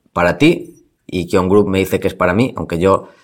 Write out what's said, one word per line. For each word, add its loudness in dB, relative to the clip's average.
para 0
ti, 0
y -6
Kion 0
Group 4
me 0
dice -2
que -2
es -6
para 0
mí, 0
aunque -6
yo 0